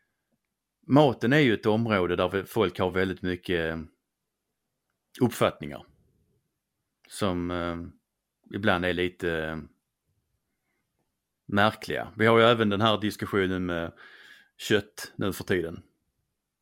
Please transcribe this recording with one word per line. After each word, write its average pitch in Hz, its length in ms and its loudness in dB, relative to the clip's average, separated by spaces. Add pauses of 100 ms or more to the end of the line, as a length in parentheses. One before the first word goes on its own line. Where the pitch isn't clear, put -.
(880)
Maten 127 460 4
är 151 60 4
ju 127 160 4
ett 98 120 -4
område 104 500 2
där 90 120 2
vi, 95 160 -2
folk 95 340 -2
har 92 120 0
väldigt 92 320 -2
mycket 85 560 -4 (1400)
uppfattningar 87 640 -2 (1200)
som, 90 420 -4
eh, 87 260 -6 (800)
ibland 98 280 0
är 90 80 0
lite, 90 400 -4
eh, 80 240 -4 (1900)
märkliga. 101 680 -2
Vi 110 100 2
har 117 120 6
ju 113 60 8
även 113 240 4
den 101 120 0
här 107 200 2
diskussionen 95 680 -2
med 85 260 -6 (640)
kött - 580 -2
nu 104 160 -4
för - 120 -12
tiden. 87 380 -4 (800)